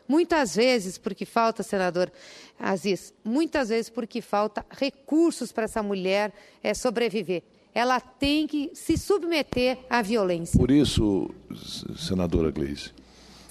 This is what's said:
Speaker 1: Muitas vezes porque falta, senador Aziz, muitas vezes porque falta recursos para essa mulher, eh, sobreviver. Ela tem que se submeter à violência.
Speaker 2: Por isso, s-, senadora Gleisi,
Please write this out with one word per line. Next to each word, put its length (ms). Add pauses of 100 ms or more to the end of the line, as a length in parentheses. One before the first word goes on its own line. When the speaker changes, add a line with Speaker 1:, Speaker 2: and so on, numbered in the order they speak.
Speaker 1:
Muitas 480
vezes 420
porque 300
falta, 380
senador 480 (440)
Aziz, 560 (120)
muitas 440
vezes 220
porque 320
falta 480
recursos 800
para 140
essa 180
mulher, 500 (300)
eh, 100
sobreviver. 680 (320)
Ela 260
tem 460
que 260
se 240
submeter 800 (140)
à 100
violência. 580
Speaker 2:
Por 120
isso, 580 (240)
s-, 540
senadora 440
Gleisi, 400 (600)